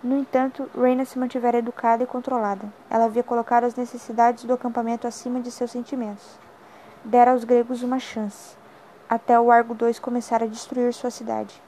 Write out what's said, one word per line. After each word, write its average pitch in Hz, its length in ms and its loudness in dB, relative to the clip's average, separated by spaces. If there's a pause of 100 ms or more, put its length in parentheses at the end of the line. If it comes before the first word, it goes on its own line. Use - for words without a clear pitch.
No 254 160 -2
entanto, 262 540 -2 (100)
Reina 254 240 2
se 254 140 -10
mantivera 240 400 0
educada 233 460 0
e - 20 -4
controlada. 214 680 -4 (160)
Ela 226 180 2
havia 226 160 -2
colocado 233 420 0
as 240 100 -2
necessidades 240 680 0
do 240 80 -2
acampamento 233 560 -4
acima 247 320 -6
de 240 100 -8
seus 240 220 -6
sentimentos. 240 680 -10 (640)
Dera 240 280 6
aos 247 100 2
gregos 240 400 2
uma 254 160 -2
chance, - 580 -10 (520)
até 233 320 4
o 240 100 6
Argo 233 240 6
dois 233 240 0
começar 240 420 -2
a 226 60 0
destruir 240 480 -2
sua 247 160 -6
cidade. 220 580 -8